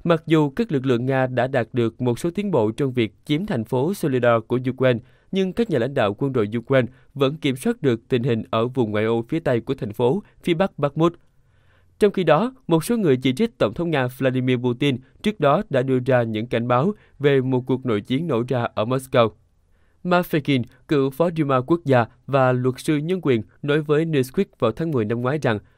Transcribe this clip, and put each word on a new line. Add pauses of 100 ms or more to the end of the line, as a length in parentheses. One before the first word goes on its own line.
mặc
dù
các
lực
lượng
Nga
đã
đạt
được
một
số
tiến
bộ
trong
việc (120)
chiếm
thành
phố
Soledar
của (120)
Ukraine, (320)
nhưng
các
nhà
lãnh
đạo
quân
đội
Ukraine (220)
vẫn
kiểm
soát
được
tình
hình
ở
vùng
ngoại
ô
phía
tây
của
thành
phố, (200)
phía
bắc
Bakhmut. (840)
Trong
khi
đó, (120)
một
số
người
chỉ
trích
Tổng
thống
Nga
Vladimir
Putin (260)
trước
đó
đã
đưa
ra
những
cảnh
báo (260)
về
một
cuộc
nội
chiến
nổ
ra
ở
Moscow. (720)
Mafekin, (260)
cựu
phó
Duma
quốc
gia (200)
và
luật
sư
nhân
quyền, (200)
nói
với
Newsweek (140)
vào
tháng
mười
năm
ngoái
rằng (200)